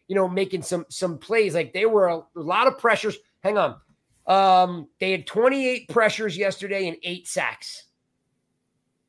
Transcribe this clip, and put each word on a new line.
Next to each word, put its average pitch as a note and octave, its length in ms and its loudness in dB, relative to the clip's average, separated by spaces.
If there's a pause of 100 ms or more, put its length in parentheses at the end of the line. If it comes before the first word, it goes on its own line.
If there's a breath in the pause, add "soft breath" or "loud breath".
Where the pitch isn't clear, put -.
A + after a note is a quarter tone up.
you F#3+ 80 -2
know, F#3+ 120 2
making F#3 340 -4
some, F3 260 -6
some E3+ 300 -6
plays. G#3 360 0
Like, D#3+ 180 -4
they G3 140 0
were G#3 220 4
a, E3+ 80 -2
a D#3+ 180 -12
lot F3+ 320 0
of C4+ 120 0
pressures. G#3+ 380 0 (280)
Hang G#3 120 0
on. D#3 200 0 (500)
Um, F#3 640 4 (100)
they F#3+ 140 -2
had E3+ 160 -6
twenty-eight B3+ 600 0
pressures G#3+ 480 0
yesterday G3 520 -4
and D#4 160 -8
eight F3+ 240 -10
sacks. - 560 -8 (1200)